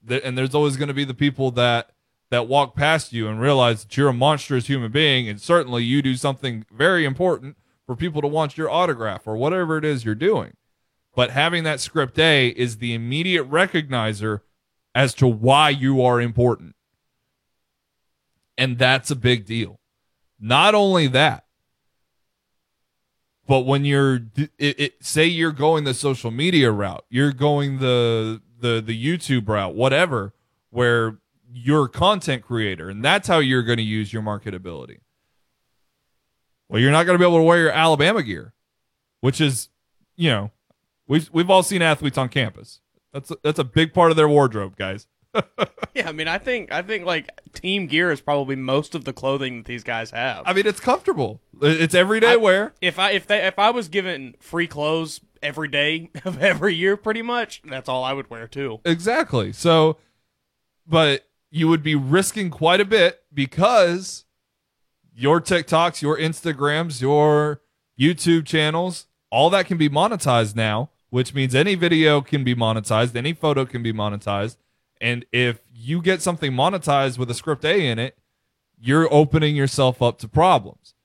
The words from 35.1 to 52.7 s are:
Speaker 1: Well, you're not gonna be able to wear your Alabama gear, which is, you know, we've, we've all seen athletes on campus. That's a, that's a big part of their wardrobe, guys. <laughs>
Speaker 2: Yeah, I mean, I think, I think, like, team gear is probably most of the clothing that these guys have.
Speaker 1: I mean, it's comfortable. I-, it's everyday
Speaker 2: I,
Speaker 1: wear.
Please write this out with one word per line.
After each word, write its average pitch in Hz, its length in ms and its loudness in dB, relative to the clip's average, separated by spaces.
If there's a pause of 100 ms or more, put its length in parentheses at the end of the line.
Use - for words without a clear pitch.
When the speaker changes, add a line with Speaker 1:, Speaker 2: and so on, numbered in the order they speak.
Speaker 1:
Well, 110 120 0
you're 135 100 4
not 160 140 4
gonna 180 140 4
be 180 60 6
able 175 120 6
to 160 60 6
wear 170 160 6
your 160 120 4
Alabama 160 520 2
gear, 92 300 -10 (680)
which 139 220 0
is, 135 280 -2 (460)
you 170 140 0
know, 104 220 -2 (560)
we've, 156 260 0
we've 175 160 0
all 190 140 6
seen 180 180 -2
athletes 156 360 0
on 131 120 -2
campus. - 500 -6 (320)
That's 139 180 -14
a, 165 140 -10
that's 151 160 -2
a 147 60 0
big 160 280 0
part 170 160 4
of 160 80 2
their 151 120 4
wardrobe, 110 480 2
guys. 98 300 -8 (260)
<laughs> 214 100 -2 (520)
Speaker 2:
Yeah, 214 140 -6
I - 20 -10
mean, 156 160 -8
I 175 120 -4
think, 240 320 -8
I 165 100 -6
think, 190 240 -8
like, 165 240 -6 (240)
team 190 320 -4
gear 160 260 0
is 143 80 -4
probably 139 360 -4
most 135 400 -4
of 151 100 -10
the 135 80 -10
clothing 135 440 -6
that 113 80 -18
these 120 180 -12
guys 113 260 -8
have. 117 340 -6
Speaker 1:
I 185 100 -2
mean, 196 120 0
it's 208 140 -4
comfortable. 214 600 -2 (220)
I-, 147 60 2
it's 160 260 2
everyday 214 380 2
Speaker 2:
I, 240 60 6
Speaker 1:
wear. 208 440 2